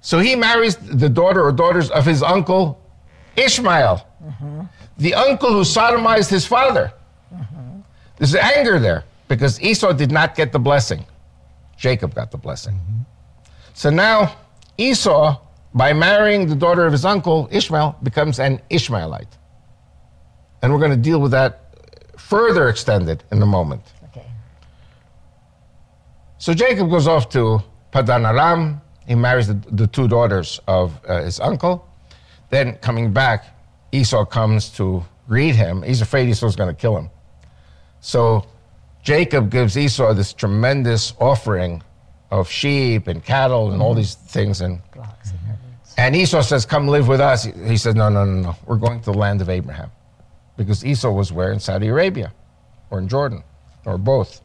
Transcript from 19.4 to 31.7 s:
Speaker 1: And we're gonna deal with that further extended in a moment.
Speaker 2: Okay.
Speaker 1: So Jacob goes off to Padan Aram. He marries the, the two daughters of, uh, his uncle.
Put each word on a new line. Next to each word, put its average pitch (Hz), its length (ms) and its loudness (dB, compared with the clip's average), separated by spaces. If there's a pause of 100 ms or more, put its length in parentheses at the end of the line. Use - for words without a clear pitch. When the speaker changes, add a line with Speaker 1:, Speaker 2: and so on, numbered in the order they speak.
Speaker 1:
And 131 100 2
we're 147 60 2
gonna 147 180 2
deal 151 240 2
with 139 100 2
that 131 440 0 (420)
further 202 500 2
extended 90 640 -2
in 104 120 0
a - 20 4
moment. 87 380 -2 (220)
Speaker 2:
Okay. - 200 -20 (2250)
Speaker 1:
So 170 160 -2
Jacob 202 340 2
goes 160 180 2
off 160 220 2
to 110 300 2 (320)
Padan 123 340 2
Aram. 151 560 2 (260)
He 123 60 -2
marries 120 340 2
the, 104 60 -2 (180)
the 110 140 2
two 127 220 0
daughters 101 600 0
of, 90 400 0
uh, 87 140 -2
his 87 180 -6
uncle. 160 480 -2 (640)